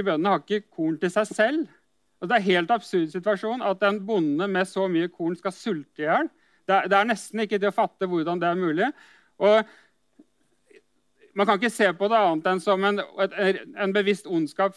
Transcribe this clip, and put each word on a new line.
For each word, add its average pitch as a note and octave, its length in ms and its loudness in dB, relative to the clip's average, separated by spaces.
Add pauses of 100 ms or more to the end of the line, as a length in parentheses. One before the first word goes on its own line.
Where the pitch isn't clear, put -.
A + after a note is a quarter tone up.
bøndene F3+ 260 0
har E3+ 140 2
ikke G#3 260 -4
korn D#3+ 300 -2
til F3+ 100 -2
seg G#3+ 240 0
selv. C4 320 0 (540)
Og F#3 80 -8
det A#3+ 80 4
er - 20 2
en G3 140 0
helt F3 180 2
absurd F3+ 400 -2
situasjon G#3 540 -2
at F#3+ 180 -2
en G#3 240 2
bonde E3+ 400 0
med F#3+ 220 0
så F#3+ 180 -2
mye E3+ 240 0
korn E3+ 240 -4
skal F#3 160 -6
sulte F3 480 -8
i D3+ 80 -4
hjel. B3 240 0 (320)
Det F#3+ 140 0
er, F#3+ 100 0
det F#3+ 80 2
er G3 140 6
nesten A3 340 -4
ikke G3+ 160 -2
til G3+ 140 0
å - 20 -20
fatte G3 320 -2
hvordan F3 320 -2
det E3+ 80 -2
er F3 140 -2
mulig. F3 260 0 (560)
Og G#3+ 240 4 (1700)
man G3 140 2
kan G3+ 80 4
ikke A3 160 -2
se G3+ 240 2
på G3 100 -2
det A3 120 4 (100)
annet D#3 240 0
enn F#3 100 -2
som G3 240 2
en, G3+ 140 0 (240)
et, G3 80 -4 (400)
en G3 180 -2
bevisst G3 380 0
ondskap F3+ 480 0